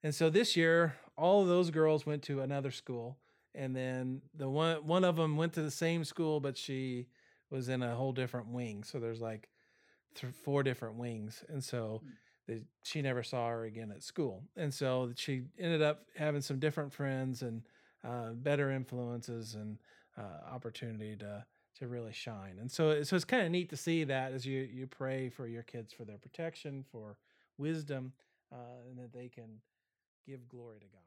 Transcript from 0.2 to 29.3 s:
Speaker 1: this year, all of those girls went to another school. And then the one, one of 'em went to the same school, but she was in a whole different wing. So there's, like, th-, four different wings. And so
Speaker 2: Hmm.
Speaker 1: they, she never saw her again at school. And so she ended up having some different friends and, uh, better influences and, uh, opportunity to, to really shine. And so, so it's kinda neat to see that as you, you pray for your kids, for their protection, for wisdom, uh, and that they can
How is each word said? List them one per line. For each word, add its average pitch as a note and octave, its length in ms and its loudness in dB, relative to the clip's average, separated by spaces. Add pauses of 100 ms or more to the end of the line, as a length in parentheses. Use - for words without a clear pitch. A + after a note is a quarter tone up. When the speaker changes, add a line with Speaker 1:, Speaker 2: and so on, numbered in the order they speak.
Speaker 1:
this G#3+ 260 6
year, E3 400 6 (220)
all F#3 240 8
of F#3 80 6
those F3 200 8
girls D#3 360 6
went D3 180 -2
to C#3 180 0
another C#3 300 0
school. B2 460 -8 (360)
And C3+ 220 -4
then B2+ 460 -2 (120)
the C#3 160 -4
one, D#3 380 4
one F3+ 160 6
of F3 160 6
'em D#3 160 4
went E3 180 4
to E3 80 0
the D3+ 100 0
same E3 340 2
school, D#3 340 0
but C3+ 180 -2
she B2+ 500 -4 (420)
was C3 180 -4
in B2+ 160 2
a A#2+ 120 0
whole C3 180 0
different B2 340 -2
wing. A#2 340 -4
So - 160 -8
there's, A2+ 220 -4
like, A2+ 300 -6 (680)
th-, B2+ 180 -8
four C#3+ 300 2
different A#2+ 320 -2
wings. A2+ 540 -6
And C#3+ 120 -6
so A2 400 -4
Speaker 2:
Hmm. - 80 -16 (380)
Speaker 1:
they, A2+ 140 -6 (220)
she - 180 -4
never B2+ 220 0
saw A#2+ 260 -2
her A#2 160 -4
again A2 260 -8
at - 120 -14
school. B2+ 420 -4 (100)
And D3+ 180 -2
so B2+ 440 0
she C3 260 -2 (160)
ended E3+ 220 2
up D3+ 340 2
having D3+ 240 0
some C3+ 200 -2
different D3 340 0
friends C3 480 -2
and, A2+ 260 -6 (380)
uh, A#2+ 260 -4
better C#3 400 2
influences A#2+ 840 -4
and, G#2+ 240 -8 (380)
uh, A2 40 -10 (280)
opportunity A2 680 -8
to, G#2 280 -10 (300)
to B2+ 140 -10
really A#2+ 240 -6
shine. G2 440 -10
And A#2+ 140 -8
so, D3+ 320 4
so F3+ 140 2
it's E3+ 80 2
kinda A3 240 4
neat F3 220 0
to D3+ 60 -8
see E3 280 2
that C3+ 260 0
as C3 140 -6
you, C3+ 160 -2
you B2+ 260 -8
pray C3 400 -4
for B2 180 -8
your A#2 180 -8
kids, A2+ 280 -12
for A#2+ 140 -14
their G#2 120 -14
protection, C#3+ 720 -10
for G#2+ 280 -14 (400)
wisdom, C#3+ 560 -4 (360)
uh, B2 300 -16 (100)
and B2+ 80 -14
that B2 140 -14
they B2 160 -12
can A2+ 320 -18 (680)